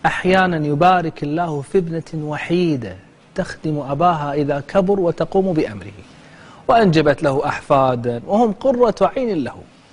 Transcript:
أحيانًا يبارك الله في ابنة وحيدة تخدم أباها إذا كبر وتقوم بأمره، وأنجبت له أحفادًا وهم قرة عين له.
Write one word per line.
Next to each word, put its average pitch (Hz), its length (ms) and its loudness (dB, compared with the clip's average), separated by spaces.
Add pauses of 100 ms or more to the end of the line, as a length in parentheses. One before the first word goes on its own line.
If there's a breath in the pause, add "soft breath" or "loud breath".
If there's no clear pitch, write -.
أحيانًا 175 600 0
يبارك 160 560 2
الله 151 380 -4
في 139 180 -2
ابنة 165 500 -6
وحيدة 147 680 -2 (380)
تخدم 156 440 -6
أباها 147 540 0
إذا 143 360 0
كبر 196 320 2
وتقوم 180 520 0
بأمره، 104 400 -4 (760 loud breath)
وأنجبت 160 540 4
له 143 260 0
أحفادًا 123 760 0
وهم 214 260 2
قرة 240 420 2 (220)
عين 214 280 -2
له. 107 100 -10 (380 soft breath)